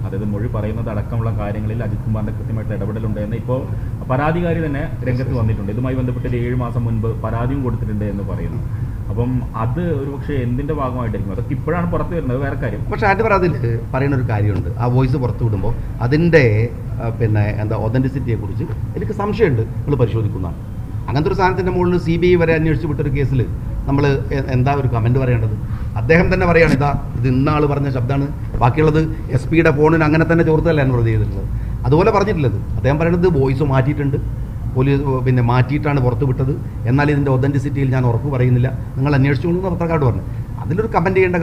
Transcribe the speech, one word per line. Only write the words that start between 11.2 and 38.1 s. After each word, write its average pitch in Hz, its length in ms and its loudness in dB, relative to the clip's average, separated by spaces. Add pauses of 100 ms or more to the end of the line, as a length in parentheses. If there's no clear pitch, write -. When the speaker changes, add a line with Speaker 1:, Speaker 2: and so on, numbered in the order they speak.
Speaker 1:
അതൊക്കെ 117 220 -4
ഇപ്പോഴാണ് 170 360 -2
പുറത്ത് 156 260 -2
വരുന്നത്, 131 260 -2
വേറെ - 180 -4
കാര്യം. - 180 -4 (120)
Speaker 2:
പക്ഷേ 214 140 0
അതിൽ 196 460 4 (400)
പറയുന്ന 139 280 0
ഒരു 113 100 -2
കാര്യമുണ്ട്. 104 400 0 (120)
ആ 120 120 0
വോയിസ് 131 300 2
പുറത്തു - 220 -2
വിടുമ്പോൾ 104 280 0 (320)
അതിൻ്റെ, 156 380 6 (580)
ആ, 113 60 -2 (120)
പിന്നെ 107 240 2 (180)
എന്താ, 107 220 -2
authenticity-യെ 123 600 0
കുറിച്ച് 110 200 -4 (320)
എനിക്ക് 196 260 -4
സംശയമുണ്ട്, 202 400 2 (200)
നമ്മൾ 143 200 0
പരിശോധിക്കുന്നതാണ്. 107 560 -2 (500)
അങ്ങനത്തെ 147 240 0
ഒരു 175 60 -2
സാധനത്തിൻ്റെ 185 380 2
മുകളിൽ 175 280 2
സി 165 160 0
ബി 180 140 4
ഐ - 80 4
വരെ 165 160 2
അന്വേഷിച്ച് 156 320 0
വിട്ടൊരു 143 260 -2
കേസിൽ 135 240 0 (480)
നമ്മൾ 143 160 2 (320)
എ-, 135 180 -2
എന്താ 127 260 4
ഒരു 131 140 0
കമന്റ് 120 280 2
പറയേണ്ടത്? 113 340 0 (440)
അദ്ദേഹം 170 320 4
തന്നെ 185 180 2
പറയാണ്, 165 280 6
"ഇതാ 143 120 2 (280)
ഇത് 123 140 0
ഇന്ന 135 240 2
ആൾ 151 160 2
പറഞ്ഞ 139 240 0
ശബ്ദമാണ്." 131 300 0 (360)
ബാക്കിയുള്ളത് 151 380 4 (360)
എസ് - 140 -2
പിയുടെ 165 280 2
ഫോണിന് 156 300 4
അങ്ങനെ 160 220 4
തന്നെ 165 180 4
ചോർത്തല്ലേ 156 360 2
അൻവർ 123 240 2
ചെയ്തിട്ടുള്ളത്. 107 420 -2 (380)
അതുപോലെ 180 280 6
പറഞ്ഞിട്ടുള്ളത്. 175 420 2 (200)
അദ്ദേഹം 143 240 2
പറയുന്നത് 175 260 2 (120)
വോയിസ് 135 340 2
മാറ്റിയിട്ടുണ്ട്, 139 420 2 (600)
പോലീസ്, 139 260 2 (240)
പിന്നെ 127 240 4
മാറ്റിയിട്ടാണ് 143 560 2
പുറത്തു 120 240 0
വിട്ടത്, 135 220 0 (380)
എന്നാൽ 143 240 4
ഇതിൻ്റെ 139 200 2
authenticity-യിൽ 135 640 0
ഞാൻ 127 140 2